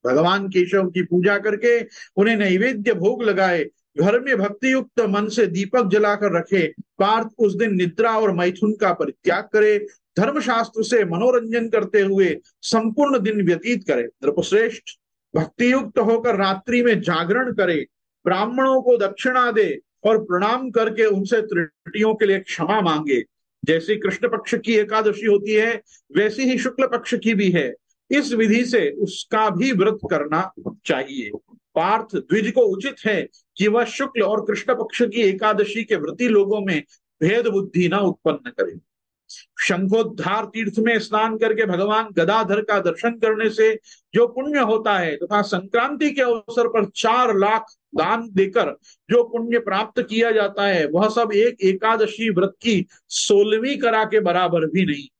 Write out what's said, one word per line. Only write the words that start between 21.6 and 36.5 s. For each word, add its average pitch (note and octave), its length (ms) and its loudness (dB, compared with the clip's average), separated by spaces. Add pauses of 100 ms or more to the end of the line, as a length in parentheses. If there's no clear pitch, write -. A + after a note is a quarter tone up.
के G#3+ 100 0
लिए G3 140 2
क्षमा F#3+ 420 -2
मांगे। D3+ 420 0 (420)
जैसी E3 300 0
कृष्ण G#3 320 -4
पक्ष - 280 -2
की A3+ 180 -2
एकादशी G#3+ 520 0
होती G#3 280 2
है, G#3+ 280 0 (360)
वैसी G#3+ 260 0
ही B3 140 0
शुक्ल B3+ 300 -2
पक्ष A#3+ 280 -4
की A3 180 -2
भी F#3+ 180 2
है। C#3 240 -2 (360)
इस C4+ 220 0
विधि A3+ 320 2
से F#3+ 260 0
उसका G#3+ 580 -2
भी G3+ 220 -2
व्रत G#3+ 260 0 (140)
करना D#3 400 -2 (340)
चाहिए। C3 460 -4 (440)
पार्थ F#3+ 400 -2
द्विज G3+ 360 -2
को B3+ 100 2
उचित F#3+ 340 0 (100)
है F3 220 -2 (300)
कि G3+ 100 2
वह A3+ 180 2
शुक्ल B3+ 360 -6
और G#3 200 0
कृष्ण G#3+ 320 -4
पक्ष - 280 -4
की A#3 200 0
एकादशी G#3 600 0
के G#3 120 -2
व्रती D#3+ 320 -4
लोगों G#3 340 2